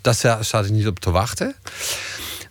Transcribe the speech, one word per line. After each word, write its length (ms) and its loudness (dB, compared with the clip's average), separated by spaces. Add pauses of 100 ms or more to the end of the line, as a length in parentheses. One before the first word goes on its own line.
Daar 140 4
za-, 280 2
zat 220 0
ik 60 0
niet 160 4
op 140 -2
te 100 0
wachten. 440 0 (960)